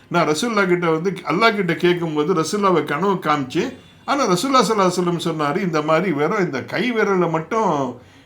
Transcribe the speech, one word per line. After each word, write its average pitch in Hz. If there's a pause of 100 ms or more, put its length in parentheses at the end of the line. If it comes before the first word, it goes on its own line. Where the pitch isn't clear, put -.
நான் 156
ரசூல்லா 202
கிட்ட 175
வந்து, 165 (120)
அல்லாஹ் 208
கிட்ட 180
கேட்கும்போது 165
ரசூல்லாவை 175
கனவு 165
காமிச்சு, 151 (280)
ஆனா 269
ரசூல்லா 226
ஸல்லல்லாஹு 208
அலைஹி -
வஸல்லம் 175
சொன்னாரு, 156
இந்த 160
மாதிரி 160
வெறும் 170
இந்த 135
கை 165
விரலை 196
மட்டும், 160 (280)